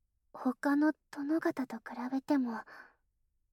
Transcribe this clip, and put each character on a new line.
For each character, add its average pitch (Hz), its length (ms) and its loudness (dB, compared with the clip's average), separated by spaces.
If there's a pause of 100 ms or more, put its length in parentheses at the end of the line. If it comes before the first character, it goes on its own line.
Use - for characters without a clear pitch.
(340)
他 277 420 0
の 302 180 4 (160)
殿 294 300 0
方 320 280 -2
と 226 100 -8
比 - 60 -14 (280)
べ 269 100 0
て 294 160 2
も。 233 280 -2 (880)